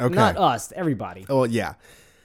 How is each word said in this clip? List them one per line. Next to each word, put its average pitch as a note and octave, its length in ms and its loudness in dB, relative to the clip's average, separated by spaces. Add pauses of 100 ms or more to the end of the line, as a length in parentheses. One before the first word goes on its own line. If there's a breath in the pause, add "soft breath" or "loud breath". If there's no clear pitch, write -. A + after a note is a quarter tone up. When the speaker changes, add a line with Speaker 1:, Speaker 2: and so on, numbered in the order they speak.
Speaker 1:
Okay. B2+ 120 2
Speaker 2:
Not G3+ 220 4
us, C#3 400 0
everybody. G2+ 540 -6
Speaker 1:
Oh, C3+ 160 4
yeah. A2 300 -2 (500 soft breath)